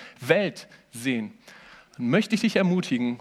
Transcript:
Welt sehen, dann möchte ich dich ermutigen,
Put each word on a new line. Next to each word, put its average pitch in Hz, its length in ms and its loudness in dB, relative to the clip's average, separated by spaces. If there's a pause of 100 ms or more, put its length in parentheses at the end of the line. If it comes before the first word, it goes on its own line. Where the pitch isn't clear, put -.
(200)
Welt 160 480 0 (240)
sehen, 117 400 -4 (640)
dann 123 120 -4
möchte 208 260 2
ich 202 80 0
dich 220 140 2
ermutigen, 151 640 0